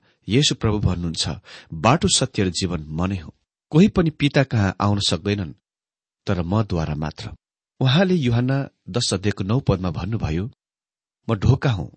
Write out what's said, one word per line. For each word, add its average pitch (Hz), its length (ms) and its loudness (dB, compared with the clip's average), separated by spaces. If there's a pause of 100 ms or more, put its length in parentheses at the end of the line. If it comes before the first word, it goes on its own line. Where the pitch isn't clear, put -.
(280)
येशू 139 260 2
प्रभु 107 240 0
भन्नुहुन्छ, 87 500 -2 (440)
"बाटो, 110 360 4
सत्य - 340 0
र 92 60 2
जीवन 85 400 -4
म 78 160 -2
नै 98 120 -2
हुँ। 80 160 -12 (380)
कोही 180 180 6
पनि 165 220 0
पिता - 320 2
कहाँ 101 380 2
आउन 101 200 2
सक्दैनन् 92 520 -2 (760)
तर 90 160 0
मद्वारा 87 520 0
मात्र।" 76 360 -8 (500)
उहाँले 175 340 2
यूहन्ना 127 540 0 (200)
दस 117 260 -2
अध्यायको 98 300 -2
नौ 117 160 0
पदमा 92 300 0
भन्नुभयो, 87 600 -4 (800)
"म 113 40 0
ढोका 123 360 2
हुँ। 85 260 -4